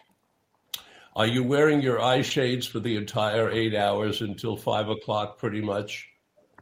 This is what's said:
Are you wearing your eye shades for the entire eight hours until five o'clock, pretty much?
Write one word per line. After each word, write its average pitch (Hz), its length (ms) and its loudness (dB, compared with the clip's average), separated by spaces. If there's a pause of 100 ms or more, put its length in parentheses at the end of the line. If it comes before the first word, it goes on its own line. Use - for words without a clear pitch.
(1160)
Are 110 100 2
you 123 180 2
wearing 143 380 4
your 123 180 2
eye 127 220 4
shades 127 460 0
for 117 120 -6
the 110 180 -2
entire 107 520 0
eight 110 240 0
hours 101 480 0
until 104 340 -4
five 107 340 -2
o'clock, 107 500 -4
pretty 107 200 -4
much? 104 480 -6 (540)